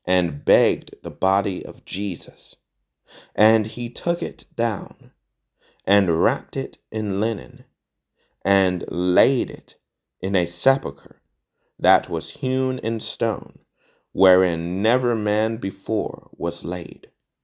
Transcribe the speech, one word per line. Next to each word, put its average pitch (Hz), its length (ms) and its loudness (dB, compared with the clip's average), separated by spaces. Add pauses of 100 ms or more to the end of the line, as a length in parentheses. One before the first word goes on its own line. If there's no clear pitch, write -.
and 87 380 0
begged 110 580 2
the 82 80 -8
body 95 540 0
of - 200 -14
Jesus. - 720 -10 (760)
And 110 320 4
he 120 220 -8
took 170 340 -4
it - 240 -10 (100)
down 117 560 -6 (720)
and 90 360 2
wrapped - 340 -2
it - 220 -8 (120)
in 101 300 -4
linen 104 440 -6 (800)
and 95 440 2
laid 98 600 2
it - 260 -16 (440)
in 98 140 -4
a 87 120 2
sepulchre - 760 -2 (560)
that 92 300 4
was 82 220 -6
hewn 131 480 -2
in 113 200 -4
stone, - 600 -4 (540)
wherein 92 680 4
never 120 320 2
man 110 440 0
before - 720 -6
was 85 320 -6
laid. 87 460 -10 (340)